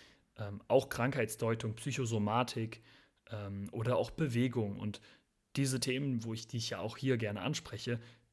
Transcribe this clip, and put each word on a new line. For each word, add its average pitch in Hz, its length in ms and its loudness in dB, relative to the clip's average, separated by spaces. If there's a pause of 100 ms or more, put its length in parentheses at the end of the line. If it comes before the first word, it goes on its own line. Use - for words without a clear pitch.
(360)
ähm, 101 320 -6
auch 135 200 6
Krankheitsdeutung, 117 880 0
Psychosomatik, 113 1080 0 (480)
ähm, 101 420 -6
oder 113 240 0
auch 110 140 2
Bewegung. 120 680 0
Und 101 220 -4 (560)
diese 131 240 2
Themen, 127 440 0
wo 113 100 -4
ich, 113 120 -8
die - 120 -4
ich 113 120 -2
ja 98 100 -4
auch 110 160 -4
hier 131 200 2
gerne 104 240 -2
anspreche, 117 600 -4 (320)